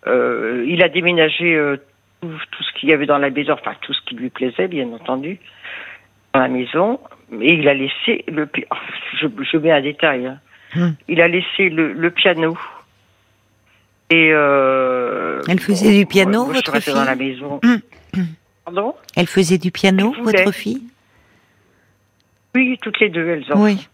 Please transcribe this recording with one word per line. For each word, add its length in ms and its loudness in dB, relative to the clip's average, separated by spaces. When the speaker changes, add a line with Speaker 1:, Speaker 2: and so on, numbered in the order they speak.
Speaker 1:
euh, 600 0
il 160 2
a 60 4
déménagé, 640 0
euh, 220 0
tout, 100 -10
tout 140 -12
ce 160 -8
qu'il 80 -4
y 40 6
avait 140 2
dans 120 2
la 120 0
maison, 220 -2
enfin 300 -4
tout 100 -10
ce 140 -6
qui 100 -12
lui 140 -8
plaisait, 360 -4
bien 260 -6
entendu, 460 -8
dans 80 4
la 80 2
maison, 500 0
et 120 4
il 160 4
a 60 6
laissé 540 -2
le 180 -4
pi-, 260 -8
oh, 40 -6
je, 60 -2
je 140 -2
mets 140 2
un 100 4
détail, 440 -2
hein. 120 -10
Speaker 2:
Hum. 200 2
Speaker 1:
Il 140 0
a 80 6
laissé 400 0
le, 240 0
le 180 -2
piano. 460 0
Et, 200 6
euh, 1200 2
Speaker 2:
Elle 120 2
faisait 300 2
Speaker 1:
bon, 100 8
Speaker 2:
du 60 6
piano, 380 2
Speaker 1:
moi, 0 -
moi, 100 -4
je 40 2
suis 80 0
Speaker 2:
votre 80 -6
Speaker 1:
restée 180 0
dans 120 2
la 120 0
Speaker 2:
fille ? 160 -4
Speaker 1:
maison. 320 -10
Speaker 2:
Hum. 160 2
Speaker 1:
Pardon ? 280 -4
Speaker 2:
Elle 100 2
faisait 300 2
du 140 0
piano, 440 2
Speaker 1:
Elle 80 -10
voulait. 220 4
Speaker 2:
votre 100 2
fille ? 280 -8
Speaker 1:
Oui, 280 0
toutes 180 -4
les 80 4
deux, 180 -2
elles 260 -4
en 120 4
Speaker 2:
Oui. 300 0